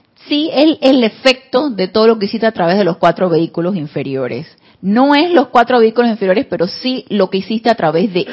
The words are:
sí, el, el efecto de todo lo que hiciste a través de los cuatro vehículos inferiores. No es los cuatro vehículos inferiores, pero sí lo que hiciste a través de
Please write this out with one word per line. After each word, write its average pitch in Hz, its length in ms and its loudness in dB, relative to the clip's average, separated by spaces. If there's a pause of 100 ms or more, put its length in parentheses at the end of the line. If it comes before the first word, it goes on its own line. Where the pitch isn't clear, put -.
(300)
sí, 294 240 -2
el, 302 280 2
el 262 220 2
efecto 262 680 -2
de 185 200 -4
todo 220 180 2
lo 233 100 4
que 202 100 -4
hiciste 226 200 -2
a 220 60 -2
través 180 240 0
de 202 80 2
los 170 100 0
cuatro 180 340 2
vehículos 170 460 -2
inferiores. 139 720 -6 (340)
No 254 340 2
es 349 160 2
los 285 180 2
cuatro 240 300 2
vehículos 226 320 2
inferiores, 202 380 0
pero 170 180 -2
sí 254 420 -6
lo 190 200 0
que 190 100 -2
hiciste 220 300 -4
a 220 60 2
través 170 380 0
de 170 200 -2